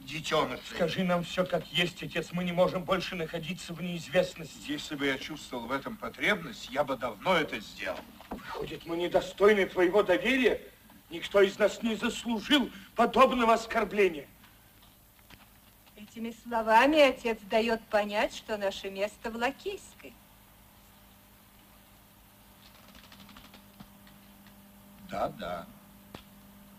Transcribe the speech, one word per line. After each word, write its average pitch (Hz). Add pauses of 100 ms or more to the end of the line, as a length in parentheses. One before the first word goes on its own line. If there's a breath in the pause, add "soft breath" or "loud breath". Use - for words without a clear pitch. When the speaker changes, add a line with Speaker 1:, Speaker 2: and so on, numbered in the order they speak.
Speaker 1:
детенышей. 151
Speaker 2:
Скажи 185
нам 175
все 180
как 170
есть, 175
отец, 156
мы 175
не 180
можем 180
больше 180
находиться 170
в 156
неизвестности. -
Speaker 1:
Если -
бы 139
я 135
чувствовал 131
в 127
этом 127
потребность, 147
я 135
бы 135
давно 123
это 139
сделал. 95 (320)
Speaker 2:
Выходит, -
мы 170
недостойны 185
твоего 180
доверия? 214 (500)
Никто 170
из 196
нас 196
не 226
заслужил 233 (260 loud breath)
подобного 233
оскорбления. 196 (1700)
Speaker 3:
Этими 226 (120)
словами 240
отец 254 (100)
дает 226
понять, 208
что 220
наше 196
место 208
в 226
Лакейской. 277 (4000)
Speaker 1:
Да, 104
да. 87 (1120)